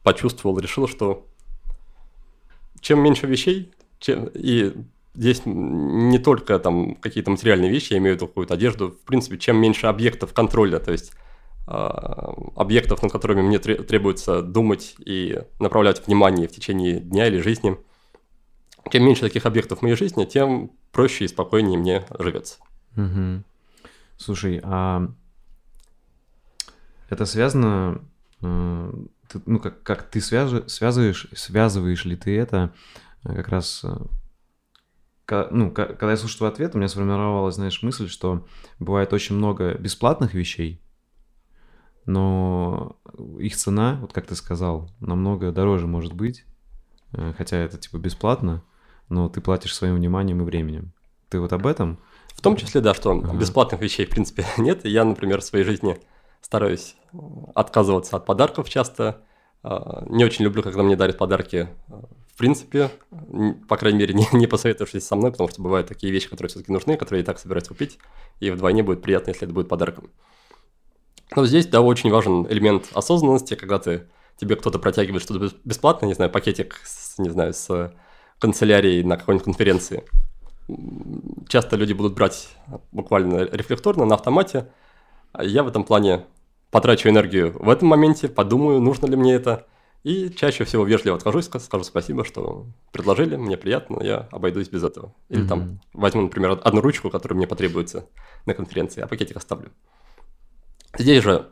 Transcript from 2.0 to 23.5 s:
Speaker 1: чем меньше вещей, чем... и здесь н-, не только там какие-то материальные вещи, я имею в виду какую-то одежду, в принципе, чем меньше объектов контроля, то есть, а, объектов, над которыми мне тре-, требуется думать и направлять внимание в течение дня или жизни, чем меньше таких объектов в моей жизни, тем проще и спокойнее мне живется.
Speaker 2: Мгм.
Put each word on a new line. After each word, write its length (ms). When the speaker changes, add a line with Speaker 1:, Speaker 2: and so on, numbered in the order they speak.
Speaker 1:
чем 220
меньше 240
вещей, 460
чем... 360
и 380
здесь 320
н-, 640
не 80
только 400
там 380
какие-то 340
материальные 400
вещи, 220
я 60
имею 160
в 20
виду 120
какую-то 260
одежду, 360
в 140
принципе, 340
чем 200
меньше 280
объектов 460
контроля, 480
то 120
есть, 200
а, 680
объектов, 460
над 100
которыми 300
мне 160
тре-, 240
требуется 600
думать 520
и 380
направлять 480
внимание 420
в 40
течение 480
дня 260
или 140
жизни, 360
чем 140
меньше 180
таких 240
объектов 320
в 40
моей 140
жизни, 300
тем 460
проще 320
и 40
спокойнее 500
мне 260
живется. 400
Speaker 2:
Мгм. 480